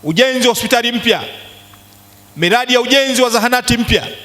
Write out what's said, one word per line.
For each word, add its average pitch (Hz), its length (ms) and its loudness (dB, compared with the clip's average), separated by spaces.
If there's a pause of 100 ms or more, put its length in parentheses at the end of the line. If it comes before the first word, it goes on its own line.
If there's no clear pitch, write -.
ujenzi 247 440 0
wa 233 60 2
hospitali 233 380 -2
mpya, 202 320 -2 (1120)
miradi 233 360 0
ya 247 80 4
ujenzi 262 400 2
wa 247 80 2
zahanati 240 480 0
mpya 220 300 -2 (180)